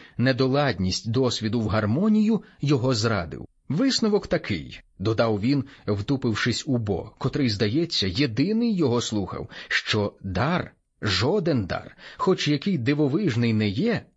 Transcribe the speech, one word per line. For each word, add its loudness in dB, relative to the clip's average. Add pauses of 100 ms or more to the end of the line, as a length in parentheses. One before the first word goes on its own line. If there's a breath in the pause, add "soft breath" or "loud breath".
(180 loud breath)
недоладність 2
досвіду 0
в 0
гармонію, 2 (180 loud breath)
його 2
зрадив. -2 (220)
«Висновок 0
такий», -4 (200)
додав 0
він, 2 (240 loud breath)
втупившись -2
у 2
Бо, -4
котрий, 0
здається, 0
єдиний 0
його 2
слухав, -4 (180 loud breath)
що -2
дар -2 (300)
Жоден 0
дар, -8 (200 loud breath)
хоч 0
який 0
дивовижний 2
не 2
є -2 (100)